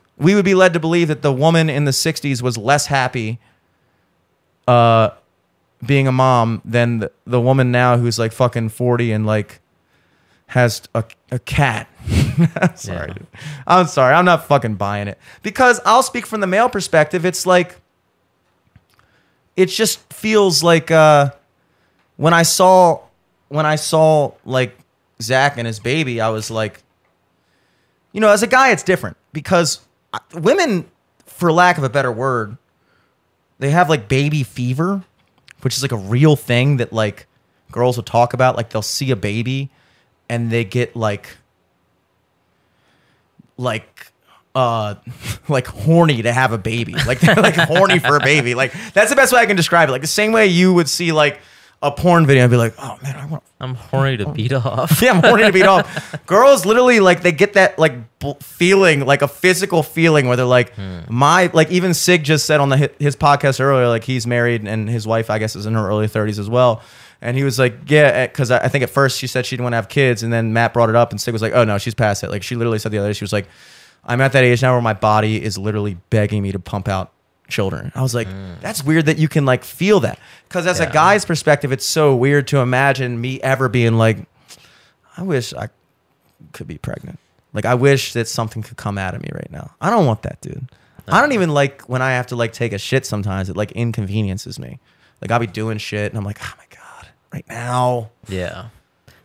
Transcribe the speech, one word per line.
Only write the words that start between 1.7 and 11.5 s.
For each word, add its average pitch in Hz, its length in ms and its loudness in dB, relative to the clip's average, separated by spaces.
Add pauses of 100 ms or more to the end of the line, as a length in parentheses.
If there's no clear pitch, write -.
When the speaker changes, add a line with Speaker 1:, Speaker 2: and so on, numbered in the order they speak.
Speaker 1:
the 139 80 0
sixties 139 500 -4
was 123 140 -4
less 117 280 0
happy, 127 540 -4 (1300)
uh, 117 420 4 (760)
being 135 220 0
a 131 40 0
mom 123 520 2
than 120 360 0
the, 107 120 -6 (140)
the 120 160 0
woman 127 300 2
now 123 260 2
who's, 120 220 -2
like, 113 120 -2
fucking 117 380 -2
forty 120 420 -2
and, 107 140 -2
like, 107 340 -4 (880)
has 120 360 0 (100)
a, 113 100 -2 (280)
a 127 80 -6
cat. 123 480 -4 (100)